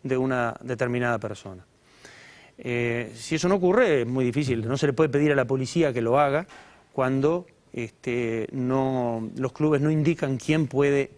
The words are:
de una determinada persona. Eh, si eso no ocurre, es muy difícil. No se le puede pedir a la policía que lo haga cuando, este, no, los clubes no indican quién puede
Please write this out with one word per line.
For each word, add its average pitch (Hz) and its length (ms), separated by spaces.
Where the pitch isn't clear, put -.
de 131 140
una 127 460
determinada 120 560
persona. 98 460
Eh, 120 560
si 113 220
eso 170 120
no 196 80
ocurre, 180 460
es 113 40
muy 127 180
difícil. 123 420
No 131 100
se 151 100
le 139 60
puede 156 180
pedir 143 220
a - 20
la 135 100
policía 135 480
que 117 100
lo 117 160
haga 147 280
cuando, 139 540
este, 117 760
no, 127 880
los 127 160
clubes 151 280
no 151 100
indican 151 460
quién 151 300
puede 139 500